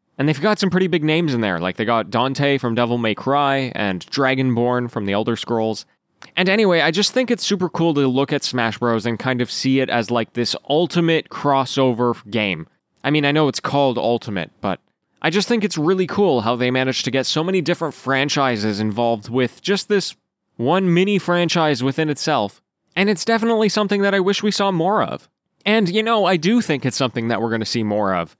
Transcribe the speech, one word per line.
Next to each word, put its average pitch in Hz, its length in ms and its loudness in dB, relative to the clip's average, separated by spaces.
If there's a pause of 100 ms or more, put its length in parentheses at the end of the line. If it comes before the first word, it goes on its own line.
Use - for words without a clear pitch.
(180)
and 143 120 2
they've 139 100 0
got 208 200 0
some 190 100 0
pretty 185 180 2
big 165 160 0
names 156 300 2
in 117 80 0
there. 95 180 0
Like, 90 160 -2
they 117 80 -4
got 110 260 0
Dante 135 480 0
from 123 160 -2
Devil 120 240 0
May 113 180 0
Cry 139 600 0
and 95 300 -4
Dragonborn 123 840 0
from 104 180 -6
The 98 40 -2
Elder 110 240 0
Scrolls. 110 500 -4 (520)
And 180 100 2
anyway, 190 320 4
I 156 120 2
just 190 200 0
think 254 180 0
it's 240 160 -2
super 185 220 -2
cool 165 280 0
to 139 120 4
look 131 240 0
at 143 140 -2
Smash 113 320 -2
Bros 113 280 0
and 117 140 -2
kind 127 220 -2
of 120 100 -4
see 135 300 0
it 131 80 -2
as, 113 200 0
like, 117 240 -2
this 120 220 -2 (140)
ultimate 165 580 2
crossover 131 880 0 (160)
game. 95 340 -2 (380)
I 131 60 -2
mean, 147 160 2
I 143 80 2
know 151 160 4
it's - 100 -4
called 135 380 0
Ultimate, 101 540 -2 (100)
but 98 180 -4 (420)
I 160 100 -2
just 190 180 -2
think 226 160 0
it's 180 120 -4
really 180 300 0
cool 165 340 2
how 113 140 0
they 123 160 0
managed 131 320 0
to 127 80 -4
get 131 140 -2
so 156 180 -2
many 190 160 0
different 147 340 -4
franchises 131 840 0
involved 110 480 -2
with 120 340 -2
just 190 280 -2
this 202 260 -2 (420)
one 175 360 2
mini 196 260 2
franchise 165 640 0
within 143 260 0
itself. 135 520 -2 (340)
And 196 140 2
it's 196 160 -2
definitely 226 420 2
something 202 360 0
that 196 120 2
I 196 60 2
wish 196 200 0
we 208 100 2
saw 196 200 0
more 180 320 0
of. 69 240 -8 (380)
And, 208 240 2
you 208 120 2
know, 220 220 2
I 180 140 4
do 202 240 2
think 139 240 -2
it's 123 100 0
something 117 320 -2
that 110 140 0
we're 113 80 -2
gonna 110 160 -2
see 113 180 -2
more 104 320 0
of. 85 240 -4